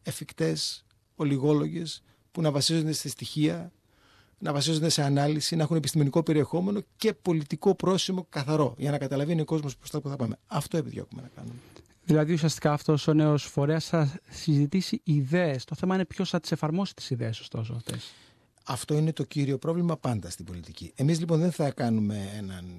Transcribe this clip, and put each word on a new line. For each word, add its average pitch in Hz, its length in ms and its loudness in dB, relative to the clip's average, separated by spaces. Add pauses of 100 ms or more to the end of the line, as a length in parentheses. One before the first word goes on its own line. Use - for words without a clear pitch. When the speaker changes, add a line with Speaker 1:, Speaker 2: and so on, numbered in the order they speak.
Speaker 1:
εφικτές, - 840 -4 (300)
ολιγόλογες, 151 880 0 (280)
που 175 100 -6
να 151 100 2
βασίζονται 156 400 0
σε 147 180 -6
στοιχεία, 160 640 -2 (680)
να 156 160 -4
βασίζονται 156 360 2
σε 151 140 2
ανάλυση, 143 520 2
να 160 80 2
έχουν 165 140 0
επιστημονικό 147 460 2
περιεχόμενο 170 560 0 (160)
και 220 180 2
πολιτικό 170 600 0
πρόσημο 185 540 0
καθαρό, 147 480 0
για 147 140 -2
να 147 60 -2
καταλαβαίνει 143 440 0
ο 151 40 0
κόσμος 147 320 -2
προς - 120 -18
τα 151 120 -4
που 143 80 -8
θα 139 60 -6
πάμε. 120 200 -2 (120)
Αυτό 170 300 -4
επιδιώκουμε 123 440 -6
να 127 140 -16
κάνουμε. 120 200 -12 (480)
Speaker 2:
Δηλαδή, 151 300 4
ουσιαστικά 156 400 2
αυτός 147 340 2
ο 156 60 4
νέος 151 300 6
φορέας 151 420 0
θα 160 340 0 (100)
συζητήσει 151 760 2
ιδέες. 147 600 2
Το 151 100 -10
θέμα 185 200 0
είναι 190 100 2
ποιος - 240 -2
θα 175 100 0
τις - 120 -4
εφαρμόσει 165 440 0
τις - 140 -14
ιδέες, 117 300 -2
ωστόσο, 113 340 -6
αυτές. - 380 -8 (540)
Speaker 1:
Αυτό 143 320 -2
είναι 156 160 2
το 147 100 -4
κύριο 139 340 0
πρόβλημα 165 400 0
πάντα 104 320 -2
στην 87 160 -12
πολιτική. 85 500 -12
Εμείς, 156 240 2
λοιπόν, 165 200 2
δεν 170 120 2
θα 143 200 0
κάνουμε 104 680 0
έναν, 95 280 -10 (140)